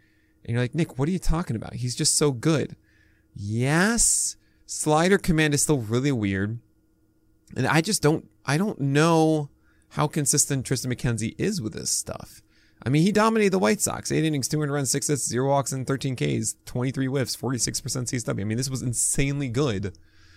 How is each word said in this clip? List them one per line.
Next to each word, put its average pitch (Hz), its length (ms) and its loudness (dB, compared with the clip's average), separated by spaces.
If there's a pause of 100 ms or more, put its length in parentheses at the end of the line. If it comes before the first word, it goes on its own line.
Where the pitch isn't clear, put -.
(440)
And 117 100 -6
you're 120 80 0
like, 123 120 -2
"Nick, 156 240 -2
what 135 100 0
are 180 40 -2
you 185 80 -2
talking 160 360 0
about? - 200 -8
He's 120 200 -6
just - 220 0
so 147 140 4
good." 131 440 0 (600)
Yes, 143 1000 0 (300)
slider 165 540 2
command 156 340 2
is 143 80 2
still 156 160 2
really 120 340 0
weird. 104 480 0 (960)
And 131 120 0
I 139 140 4
just 196 200 -2
don't, 151 260 2 (200)
I 139 100 2
don't 202 220 -2
know 156 720 4 (400)
how 147 180 -2
consistent 143 580 0
Tristan 127 260 -4
McKenzie 117 460 -2
is 185 240 -2
with 107 120 -6
this - 180 -6
stuff. - 500 -8 (420)
I 117 60 0
mean, 151 140 4
he 202 80 4
dominated 214 420 4
the 190 60 2
White 208 220 2
Sox. - 300 -4
Eight 147 120 2
innings, 151 240 0
two 151 140 0
earned 143 100 -2
runs, 143 180 -2
six - 180 -2
hits, 147 200 0
zero 127 220 0
walks, 139 220 2
and 131 140 -4
thirteen 135 300 -2
Ks, 127 400 -2 (100)
twenty-three 131 420 -2
whiffs, 131 280 -2
forty-six - 460 -4
percent 127 280 -4
C 131 80 -4
S 117 60 -4
W. 117 200 -4
I 101 40 -4
mean, 110 100 -2
this 135 120 -4
was 127 120 -6
insanely 139 680 0
good. 107 460 -2 (420)